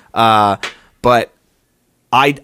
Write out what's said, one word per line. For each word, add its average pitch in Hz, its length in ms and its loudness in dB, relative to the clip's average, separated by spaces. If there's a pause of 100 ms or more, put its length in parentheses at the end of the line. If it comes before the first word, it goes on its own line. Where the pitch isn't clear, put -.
(140)
Uh, 107 440 2 (460)
but 120 280 0 (800)
I, 139 320 0